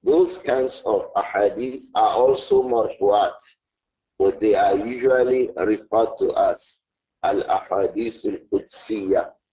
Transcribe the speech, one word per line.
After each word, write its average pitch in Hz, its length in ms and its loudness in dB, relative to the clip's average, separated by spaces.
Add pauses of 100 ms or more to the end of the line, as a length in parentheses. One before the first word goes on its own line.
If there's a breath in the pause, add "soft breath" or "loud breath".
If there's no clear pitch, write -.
Those 175 340 2
kinds 131 460 -2
of 101 300 -2
ahadith 104 680 -2 (100)
are 107 200 2
also 131 480 2
marfu'at, 101 720 0 (840)
but 98 220 0
they 107 140 4
are 98 220 2
usually 127 800 0
referred 104 640 0
to 95 180 -2
as - 460 -2 (400)
al-ahadith 98 1040 -4
al-qudsiyya 98 1040 -4 (200)